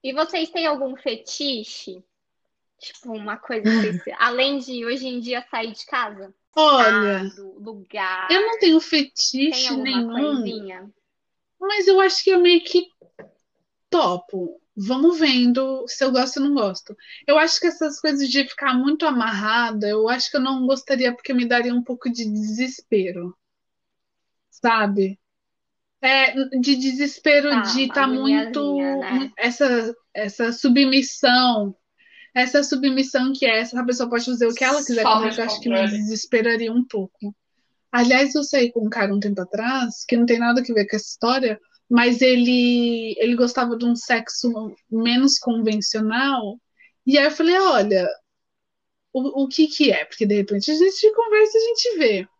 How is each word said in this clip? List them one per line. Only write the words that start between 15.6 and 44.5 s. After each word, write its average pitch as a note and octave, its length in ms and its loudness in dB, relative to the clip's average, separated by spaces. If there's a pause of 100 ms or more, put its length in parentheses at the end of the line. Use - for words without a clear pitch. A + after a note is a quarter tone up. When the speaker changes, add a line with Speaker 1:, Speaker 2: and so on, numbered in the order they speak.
Speaker 2:
se - 180 -4
eu C4 60 0
gosto C4 280 0
ou C4+ 80 0
não C#4+ 80 2
gosto. G#3 400 -4 (300)
Eu D4 120 4
acho D#4+ 220 2
que F4 80 -2
essas D#4+ 320 -4
coisas C#4 300 -2
de C4+ 180 0
ficar C4+ 280 -4
muito D4 320 0
amarrada, A3 840 -2
eu G#3+ 180 0
acho B3+ 220 -2
que D4 80 -4
eu C4 40 2
não C4 260 -2
gostaria B3+ 460 0
porque C4 200 -8
me B3 140 0
daria A#3+ 260 0
um A#3+ 100 0
pouco B3 280 -8
de A#3 140 -6
desespero, G#3+ 1120 -4 (1120)
sabe? G3+ 720 0 (840)
É, C4 320 2 (260)
de C4+ 160 2
desespero C#4+ 720 0
Speaker 1:
Tá, B3 120 2
Speaker 2:
de A#3+ 260 0
Speaker 1:
uma - 60 -6
Speaker 2:
tá C#4 140 2
muito, C4+ 520 0
Speaker 1:
agoniazinha, C#4 360 -2
né? C4 160 -6
Speaker 2:
muito, C4 260 -4
essa, A#3+ 580 0 (180)
essa G#3+ 400 -4
submissão, B3 1200 2 (600)
essa B3+ 280 2
submissão C4+ 680 0
que C4 120 -2
é, A3+ 140 2
essa A#3+ 260 -4
pessoa A#3+ 240 -2
pode A#3+ 160 -2
fazer A#3+ 220 0
o A#3 80 0
que C4 80 -4
ela C#4 220 0
quiser A#3 180 0
Speaker 3:
Falta A#3 60 2
Speaker 2:
comigo, A3 260 2
Speaker 3:
de A#3+ 60 -4
Speaker 2:
eu A3 40 -2
acho A3 160 -6
que A#3+ 80 -4
me A3+ 140 2
Speaker 3:
controle. G#3+ 40 0
Speaker 2:
desesperaria A3 840 -2
um B3 120 0
pouco. G3+ 500 -10 (560)
Aliás, C4 440 2
eu D4 80 0
saí B3+ 280 0
com A3+ 160 -2
um - 20 -2
cara G#3 240 -2
um G3+ 60 0
tempo G3+ 220 -2
atrás, A#3 680 -4
que A#3+ 100 2
não A#3 80 4
tem A#3 140 2
nada A#3+ 220 2
a B3 120 -6
ver G#3 140 2
com G#3+ 100 -4
essa - 100 -6
história, A#3+ 520 0 (300)
mas A#3+ 320 4
ele, A#3+ 960 2
ele A#3+ 160 2
gostava A#3+ 420 0
de A#3+ 80 -4
um A#3+ 100 2
sexo A#3 540 -4 (420)